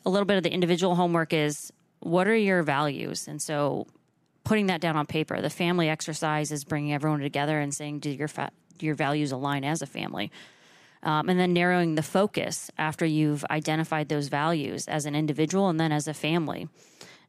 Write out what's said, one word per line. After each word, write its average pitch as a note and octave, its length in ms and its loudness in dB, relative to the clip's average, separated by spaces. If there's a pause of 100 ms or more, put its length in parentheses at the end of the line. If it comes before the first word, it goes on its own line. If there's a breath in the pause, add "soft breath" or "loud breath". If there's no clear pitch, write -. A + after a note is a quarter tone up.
a - 60 0
little G3 160 2
bit G3+ 100 4
of F#3 60 2
the E3+ 100 0
individual F3 440 2
homework E3+ 360 2
is, D3+ 400 0 (280)
what F3+ 260 2
are A3 100 4
your F#3+ 280 4
values? D3 640 -2
And D3 120 -10
so D3 460 -2 (560)
putting G#3+ 240 2
that F3+ 140 0
down D#3+ 160 0
on D3 100 2
paper, - 340 -2
the C#3 80 0
family E3+ 400 2
exercise D3+ 640 -2
is D3 140 -6
bringing D3 280 -2
everyone D3 280 0
together D3 380 0
and C#3+ 140 -2
saying, D3 280 -8
do D3 100 -6
your C#3 180 -4
fa-, - 220 -8 (300)
your D#3 160 -2
values D3 360 0
align C#3 320 -2
as D3+ 160 -2
a C#3 60 -8
family? G#2 440 -6 (720 loud breath)
Um, D3+ 240 2
and F3+ 100 4
then F3+ 140 4
narrowing F3 440 4
the D#3 60 2
focus - 760 -2
after D#3 260 -2
you've D3+ 420 2
identified D#3 640 0
those D3 200 -2
values D3 580 0
as D3+ 180 -2
an D3 120 -4
individual D#3 520 2
and D#3+ 100 2
then D#3+ 120 2
as D3+ 160 0
a D3+ 80 -4
family. D#3 540 -2 (600 loud breath)